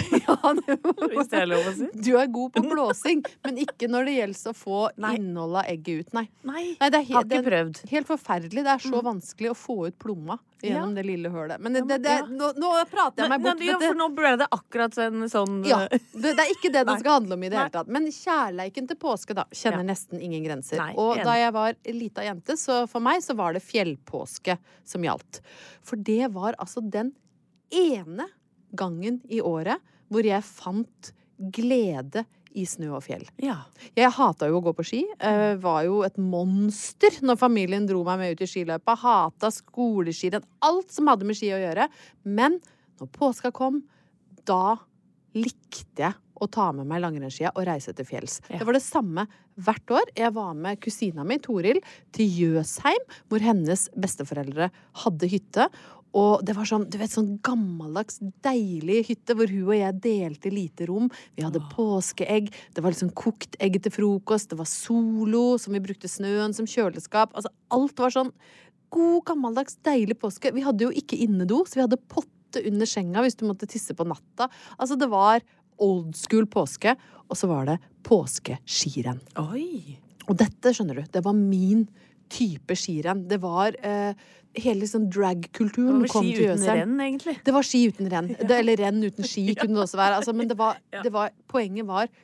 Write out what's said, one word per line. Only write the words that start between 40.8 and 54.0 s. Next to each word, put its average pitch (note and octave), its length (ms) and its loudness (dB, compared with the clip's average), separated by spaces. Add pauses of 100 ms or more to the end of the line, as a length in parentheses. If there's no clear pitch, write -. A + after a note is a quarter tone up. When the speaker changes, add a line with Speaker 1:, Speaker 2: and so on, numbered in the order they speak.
Speaker 2:
som D4 160 0
hadde G#3+ 180 4
med G#3+ 100 -2
ski G#3 160 -4
å F#3+ 80 -2
gjøre. F#3+ 300 0 (340)
Men B3 380 2 (400)
når C3+ 100 -12
påska B3 400 0
kom, C4+ 320 -2 (600)
da G3 320 2 (580)
likte - 600 -8
jeg E3 160 -2 (280)
å G#3 80 -2
ta G3 220 2
med C#3 160 -6
meg E3 140 -2
langrennsskia D#3 520 -4
og F#3 140 -2
reise D3+ 260 -4
til C3 120 -8
fjells. - 340 -10 (100)
Speaker 1:
Ja. - 80 -8
Speaker 2:
Det A3+ 80 -4
var A#3+ 80 2
det C4 100 4
samme G#3 440 -2 (300)
hvert G#3 340 -2
år. F#4+ 240 2
Jeg A3+ 180 0
var G3+ 200 -6
med F#3+ 280 -6
kusina F3 440 -4
mi, A#3+ 120 -2
Toril, A3 420 0 (320)
til A3 160 2
Jøsheim, F3 760 2 (260)
hvor A3 100 2
hennes G3 560 2
besteforeldre C#3+ 760 -4 (220)